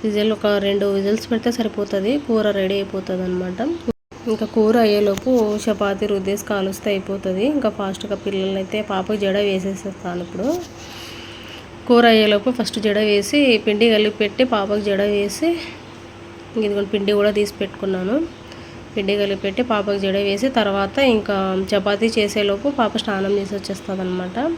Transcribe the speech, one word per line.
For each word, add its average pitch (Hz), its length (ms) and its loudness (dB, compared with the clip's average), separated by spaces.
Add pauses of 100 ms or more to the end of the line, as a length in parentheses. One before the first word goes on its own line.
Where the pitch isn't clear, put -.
విజిల్ 214 300 2
ఒక 208 120 -2 (180)
రెండు 202 300 2
విజిల్స్ 202 360 0
పెడితే 233 260 2
సరిపోతుంది, 208 540 -2 (140)
కూర 214 220 2 (100)
రెడీ 190 240 0
అయిపోతుంది 190 460 -4
అనమాట. 185 340 -4 (720)
ఇంకా 214 140 -2 (100)
కూర 220 180 4 (120)
అయ్యేలోపు 208 440 2 (340)
చపాతీ 202 460 0
రుద్దేసి 196 400 -2
కాలుస్తే 196 420 -2
అయిపోతుంది. 190 520 -2 (100)
ఇంకా 240 240 2
ఫాస్ట్గా 196 460 -4
పిల్లల్ని 190 380 -2
అయితే 190 160 -4 (120)
పాపకి 196 320 -2
జడ 196 140 0 (120)
వేసేసేస్తాను 190 760 -4
ఇప్పుడు. 190 200 -6 (1400)
కూర 240 240 8
అయ్యేలోపు 214 460 4
ఫస్ట్ 220 280 -2
జడ 208 120 2 (120)
వేసి 202 300 4 (260)
పిండి 214 280 4
కలిపి 214 280 2
పెట్టి 208 220 2 (100)
పాపకి 208 340 0
జడ 196 140 2 (120)
వేసి, 202 360 0 (1040)
ఇదిగోండి 202 380 0
పిండి 202 260 2
కూడా 208 180 4
తీసి 208 240 0
పెట్టుకున్నాను. 190 540 -2 (800)
పిండి 202 260 0
కలిపి 196 240 -2
పెట్టి 196 260 0
పాపకి 202 320 0
జడ 190 140 2 (100)
వేసి 202 220 0 (100)
తర్వాత 196 380 0 (160)
ఇంకా 208 240 0 (340)
చపాతీ 202 460 2
చేసేలోపు 208 500 0 (120)
పాప 208 120 2 (120)
స్నానం 196 360 0
చేసి 196 180 -6
వచ్చేస్తుంది 190 480 -6
అనమాట. 185 300 -4 (220)